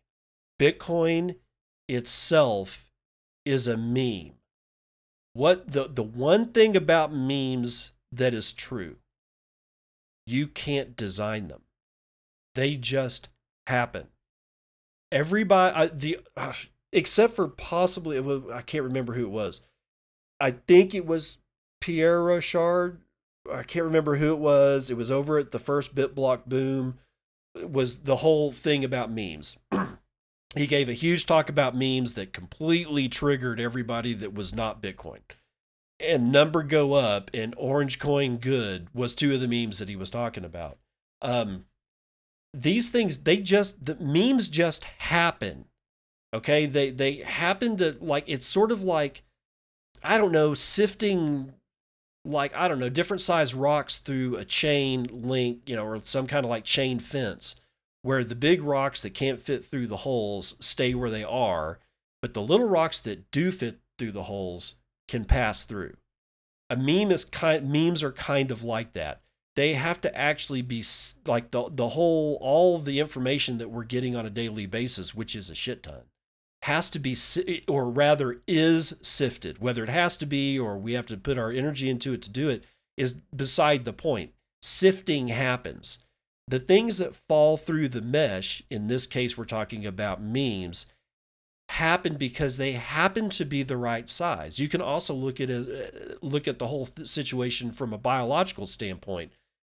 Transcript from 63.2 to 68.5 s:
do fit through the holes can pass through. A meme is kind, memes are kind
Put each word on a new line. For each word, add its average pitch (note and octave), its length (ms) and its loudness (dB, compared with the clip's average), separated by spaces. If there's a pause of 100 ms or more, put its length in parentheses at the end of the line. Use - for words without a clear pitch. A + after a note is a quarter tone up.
do E3+ 180 2
fit B2+ 300 -8 (180)
through A2+ 140 -6
the G2 100 -8
holes F#2 540 -6 (320)
can A#2 160 -4
pass A2+ 400 2
through. F#2+ 320 -10 (760)
A A#2+ 60 -2
meme E3+ 340 2
is E3+ 140 2
kind, D#3 440 0
memes D#3 360 2
are C3+ 80 -4
kind C#3 400 0